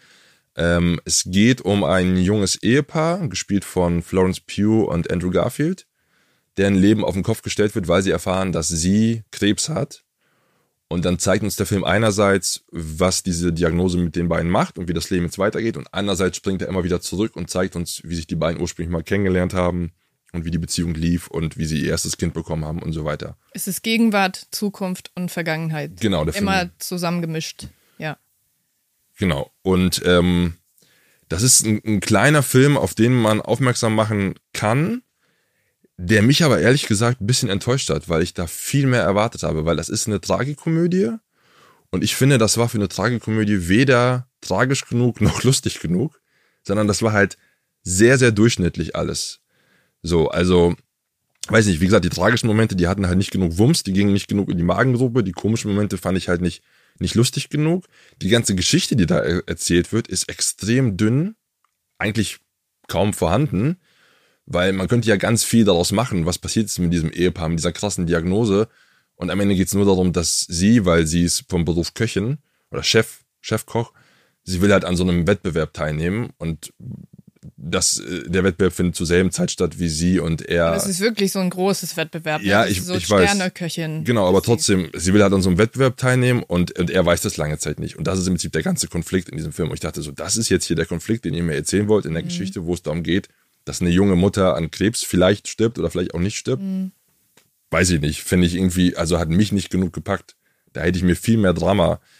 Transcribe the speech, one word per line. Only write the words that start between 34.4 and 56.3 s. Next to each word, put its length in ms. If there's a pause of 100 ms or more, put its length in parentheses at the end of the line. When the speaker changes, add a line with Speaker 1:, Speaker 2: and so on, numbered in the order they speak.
Speaker 1:
kann, 480 (960)
der 260
mich 200
aber 160
ehrlich 280
gesagt 340
ein 60
bisschen 220
enttäuscht 400
hat, 200
weil 140
ich 100
da 140
viel 400
mehr 160
erwartet 400
habe, 220
weil 100
das 140
ist 180
eine 120
Tragikomödie 920 (800)
und 120
ich 120
finde, 220
das 200
war 120
für 100
eine 80
Tragikomödie 800
weder 600 (120)
tragisch 480
genug 340
noch 220
lustig 360
genug, 420 (420)
sondern 240
das 160
war 80
halt 260 (460)
sehr, 340
sehr 140
durchschnittlich 640
alles. 460 (600)
So, 280
also, 460 (760)
weiß 180
nicht, 140
wie 40
gesagt, 200
die 40
tragischen 380
Momente, 280
die 120
hatten 180
halt 140
nicht 100
genug 300
Wumms, 240
die 100
gingen 200
nicht 140
genug 220
in 80
die 60
Magengrube, 600
die 100
komischen 360
Momente 300
fand 180
ich 120
halt 120